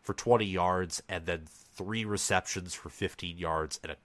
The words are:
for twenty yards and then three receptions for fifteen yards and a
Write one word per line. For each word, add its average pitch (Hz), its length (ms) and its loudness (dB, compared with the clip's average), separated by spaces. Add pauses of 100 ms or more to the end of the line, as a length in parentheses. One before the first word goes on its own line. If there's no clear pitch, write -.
for - 140 -2
twenty 117 300 4
yards 92 640 2
and 85 200 -4
then 85 180 -2
three 107 600 -6
receptions 95 680 2
for - 160 -10
fifteen 87 480 -4
yards 80 460 -2
and 82 80 -8
a 73 140 -10